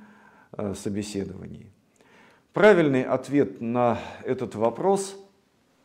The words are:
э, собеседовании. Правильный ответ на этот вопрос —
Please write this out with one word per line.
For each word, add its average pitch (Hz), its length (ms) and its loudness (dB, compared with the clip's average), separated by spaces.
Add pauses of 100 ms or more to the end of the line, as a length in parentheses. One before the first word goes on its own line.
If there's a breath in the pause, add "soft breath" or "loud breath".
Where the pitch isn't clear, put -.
(520 loud breath)
э, 101 220 -6
собеседовании. 95 1000 -8 (800 soft breath)
Правильный 165 500 6
ответ 131 600 0
на 120 360 2 (260 loud breath)
этот 120 300 -4
вопрос — 156 640 0 (680)